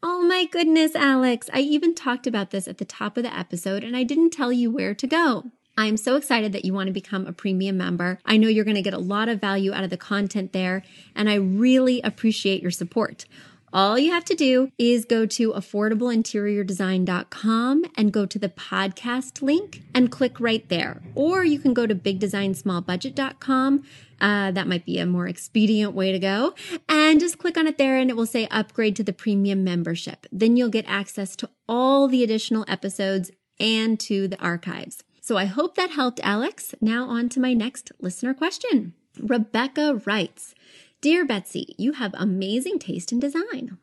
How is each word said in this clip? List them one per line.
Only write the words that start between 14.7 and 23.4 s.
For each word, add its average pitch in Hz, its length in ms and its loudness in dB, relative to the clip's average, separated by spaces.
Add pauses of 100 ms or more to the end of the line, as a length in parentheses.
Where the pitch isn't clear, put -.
is 240 260 4
go 226 220 2
to 220 260 0
affordableinteriordesign 208 1500 0
dot 180 260 -4
com 240 540 0 (120)
and 214 160 2
go 202 140 0
to 185 100 -8
the 196 120 -4
podcast 196 920 -6
link 320 400 0 (120)
and 254 160 4
click 254 300 -2
right 226 280 0
there. - 320 -4 (140)
Or 359 300 2
you 294 160 4
can 262 120 2
go 240 140 2
to 214 80 2
big 190 240 -2
design 196 360 0
small 180 260 -2
budget 180 340 -6
dot 269 240 -4
com. 269 460 2 (360)